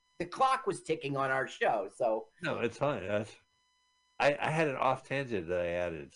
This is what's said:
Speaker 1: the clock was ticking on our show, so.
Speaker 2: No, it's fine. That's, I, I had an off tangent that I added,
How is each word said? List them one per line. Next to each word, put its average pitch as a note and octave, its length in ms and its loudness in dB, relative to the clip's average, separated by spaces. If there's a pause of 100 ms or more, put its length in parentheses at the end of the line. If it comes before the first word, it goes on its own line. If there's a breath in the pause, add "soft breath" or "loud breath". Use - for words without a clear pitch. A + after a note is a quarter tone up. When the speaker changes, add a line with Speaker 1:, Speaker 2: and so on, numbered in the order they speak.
(200)
Speaker 1:
the F3+ 60 -2
clock C4 420 2
was D#3+ 140 -2
ticking C#3 360 -2
on C3+ 140 0
our C3+ 160 2
show, A#2 480 0
so. A2 320 0 (160)
Speaker 2:
No, A#2+ 160 -2
it's A2+ 180 -2
fine. C3+ 300 0
That's, G#2 240 -2 (880)
I, C#3 200 4
I B2 120 0
had D#3+ 180 2
an C3 80 -4
off C3 260 0
tangent A#2 460 -2
that F2+ 100 2
I F2 100 0
added, E2+ 460 -4